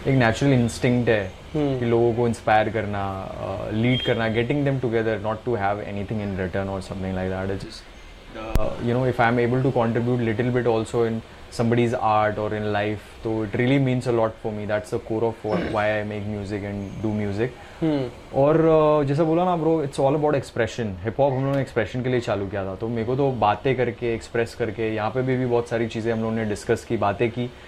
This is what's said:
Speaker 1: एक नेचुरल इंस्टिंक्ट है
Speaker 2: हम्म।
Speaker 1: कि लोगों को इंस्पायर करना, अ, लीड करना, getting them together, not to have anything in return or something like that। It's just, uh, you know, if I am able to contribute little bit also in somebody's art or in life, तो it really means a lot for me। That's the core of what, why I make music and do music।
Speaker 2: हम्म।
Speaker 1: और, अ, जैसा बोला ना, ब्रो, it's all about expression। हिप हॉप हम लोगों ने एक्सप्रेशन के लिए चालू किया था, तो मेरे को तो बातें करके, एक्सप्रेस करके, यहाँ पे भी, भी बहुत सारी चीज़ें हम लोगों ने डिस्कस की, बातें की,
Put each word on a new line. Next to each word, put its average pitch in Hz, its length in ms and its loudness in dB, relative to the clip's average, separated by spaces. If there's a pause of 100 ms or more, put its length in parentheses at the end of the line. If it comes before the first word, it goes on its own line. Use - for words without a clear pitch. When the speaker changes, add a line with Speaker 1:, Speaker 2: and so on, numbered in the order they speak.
Speaker 1:
एक 135 80 4
नेचुरल 131 380 4
इंस्टिंक्ट 123 560 2
है 104 240 2 (220)
Speaker 2:
हम्म। 143 240 0
Speaker 1:
कि 123 60 -2
लोगों 117 300 4
को 120 140 2
इंस्पायर 110 400 2
करना, 101 640 -4
अ, 107 400 -6
लीड 120 320 2
करना, 113 260 0
getting 117 280 0
them 139 180 2
together, 113 440 0
not 107 180 -4
to 120 180 -4
have 101 300 0
anything 104 380 -6
in 98 160 -4
return 95 320 -2
or 95 180 -6
something 95 280 -4
like 92 160 -2
that। 95 180 -4
It's 98 140 -6
just, - 180 -14 (540)
uh, 110 500 -2
you 117 80 2
know, 127 180 2
if 120 80 0
I 117 120 6
am 120 160 4
able 131 180 2
to 131 100 2
contribute 120 520 2
little 123 280 0
bit 123 100 2
also 113 440 2
in 113 100 -4 (400)
somebody's 120 340 4
art 107 440 2
or 107 140 -2
in 107 200 -2
life, 104 520 -4
तो 110 220 -2
it 98 60 -8
really 135 320 4
means 127 180 0
a 123 120 0
lot 110 160 2
for 110 220 -8
me। 104 160 -6
That's 107 260 -2
the 113 60 0
core 110 220 -4
of 113 120 0 (120)
what, 107 140 0
why 107 420 0
I 104 60 -6
make 104 180 -6 (100)
music 101 260 -4
and 101 440 -6
do 107 220 0
music। 104 200 -2 (320)
Speaker 2:
हम्म। 147 280 0 (260)
Speaker 1:
और, 151 260 4
अ, 151 460 4
जैसा 143 180 2
बोला 165 200 2
ना, 180 120 2
ब्रो, 160 300 2
it's 139 140 -4
all 139 160 4
about 151 180 2
expression। 117 460 -2
हिप 104 400 -4
हॉप 139 120 4
हम 127 80 0
लोगों 139 140 0
ने 139 60 0
एक्सप्रेशन 123 420 -2
के 123 60 -2
लिए 127 120 2
चालू 101 260 -2
किया 98 180 -4
था, 95 100 -6
तो 113 140 -6
मेरे 117 160 -2
को 127 120 -2
तो 139 140 2
बातें 107 460 2
करके, 120 380 0
एक्सप्रेस 113 400 -4
करके, 110 400 -2
यहाँ 107 160 -2
पे 127 120 -2
भी, 131 140 0
भी 127 100 0
बहुत 120 220 0
सारी 117 180 0
चीज़ें 113 260 -2
हम 110 80 -2
लोगों 110 120 -2
ने 113 120 -2
डिस्कस 104 400 -2
की, 117 120 -4
बातें 101 340 0
की, 123 200 -4 (180)